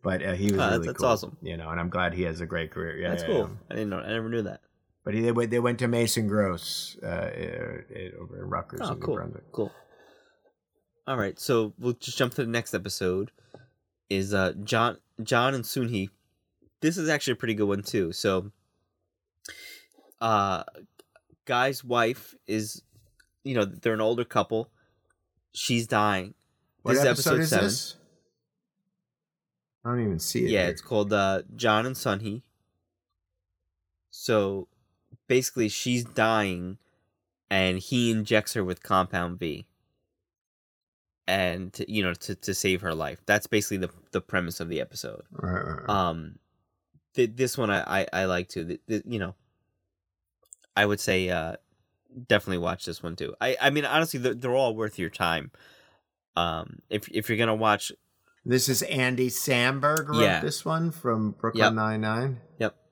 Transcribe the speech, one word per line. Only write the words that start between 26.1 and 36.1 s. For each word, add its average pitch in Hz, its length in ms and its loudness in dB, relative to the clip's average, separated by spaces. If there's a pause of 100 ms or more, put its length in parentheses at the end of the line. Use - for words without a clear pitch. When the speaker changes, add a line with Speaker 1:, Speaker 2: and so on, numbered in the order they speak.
Speaker 1:
What 120 120 2
Speaker 2:
This 135 80 6
is 143 40 6
Speaker 1:
episode 123 300 4
Speaker 2:
episode 151 80 4
Speaker 1:
is 156 60 0
Speaker 2:
seven. 101 160 4
Speaker 1:
this? 107 300 -2 (1900)
I 117 60 -2
don't 123 160 2
even 90 140 0
see 120 260 0
it 113 60 2
Speaker 2:
Yeah, 101 120 4
Speaker 1:
here. 87 60 2
Speaker 2:
it's 82 120 -6
called, 104 300 0
uh, 98 300 2 (140)
John 113 300 4
and 131 100 -4
Sunhee. 107 480 -4 (1700)
So, 98 560 0 (600)
basically, 127 420 2
she's 123 340 -2
dying, 104 760 0 (720)